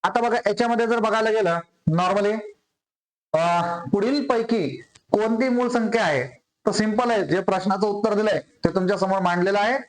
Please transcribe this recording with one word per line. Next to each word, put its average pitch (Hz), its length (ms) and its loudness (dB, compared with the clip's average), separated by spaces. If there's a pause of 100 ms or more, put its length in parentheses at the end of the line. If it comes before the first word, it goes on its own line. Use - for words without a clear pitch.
आता 226 180 0
बघा, 240 160 2 (100)
याच्यामध्ये 233 400 2
जर 233 120 0
बघायला 220 320 2
गेलं 190 280 2 (320)
normally, 196 480 0 (920)
अ, 170 300 2 (300)
पुढील 247 340 0
पैकी 226 560 -2 (300)
कोणती 220 360 0
मूळ 247 200 0
संख्या 226 360 0
आहे, 135 360 -2 (260)
तर 214 40 0
सिंपल 220 400 0
आहे, 208 140 2
जे 156 160 0
प्रश्नाचं 190 460 0
उत्तर 208 280 0
दिलंय 202 260 0
ते - 340 -4
तुमच्या 190 240 0
समोर 190 200 0
मांडलेलं 180 400 0
आहे 233 200 0 (100)